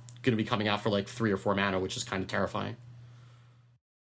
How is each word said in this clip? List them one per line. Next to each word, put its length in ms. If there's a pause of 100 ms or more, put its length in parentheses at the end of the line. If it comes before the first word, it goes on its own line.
(220)
gonna 140
be 80
coming 240
out 140
for, 80
like, 180
three 240
or 60
four 160
mana, 260
which 160
is 80
kinda 220
terrifying. 500 (1300)